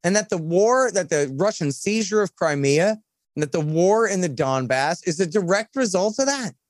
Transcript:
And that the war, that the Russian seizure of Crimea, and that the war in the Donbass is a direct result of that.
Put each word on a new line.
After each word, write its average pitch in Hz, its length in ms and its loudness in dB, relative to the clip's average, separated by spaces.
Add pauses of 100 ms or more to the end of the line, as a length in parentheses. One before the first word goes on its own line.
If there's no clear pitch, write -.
And 185 120 2
that 208 140 0
the 190 100 -2
war, 214 520 2
that 180 200 -2
the 143 260 0
Russian 175 340 -2
seizure 208 520 -2
of 185 120 -6
Crimea, 151 640 2 (380)
and 151 80 -2
that 139 80 -4
the 165 100 -2
war 180 460 2
in 190 140 0
the 175 80 0
Donbass 135 800 -2
is 160 120 -4
a 185 80 0
direct 196 480 -2
result 214 420 0
of 269 80 0
that. 269 300 -4 (140)